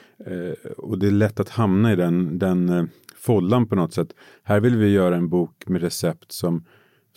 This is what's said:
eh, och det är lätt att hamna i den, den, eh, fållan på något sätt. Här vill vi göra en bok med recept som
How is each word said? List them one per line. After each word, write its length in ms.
eh, 500
och 220
det 80
är 40
lätt 280
att 100
hamna 440
i 20
den, 440
den, 300
eh, 140
fållan 520
på 80
något 180
sätt. 160
Här 160
vill 180
vi 120
göra 260
en 140
bok 380
med 140
recept 500
som 340